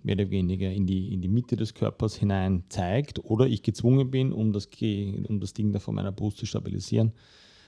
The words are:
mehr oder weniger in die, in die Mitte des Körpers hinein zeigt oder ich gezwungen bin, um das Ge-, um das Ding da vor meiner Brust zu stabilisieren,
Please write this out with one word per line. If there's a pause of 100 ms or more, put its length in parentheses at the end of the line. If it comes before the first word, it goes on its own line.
mehr
oder
weniger
in
die,
in
die
Mitte
des
Körpers
hinein
zeigt
oder
ich
gezwungen
bin,
um
das
Ge-,
um
das
Ding
da
vor
meiner
Brust
zu
stabilisieren, (560)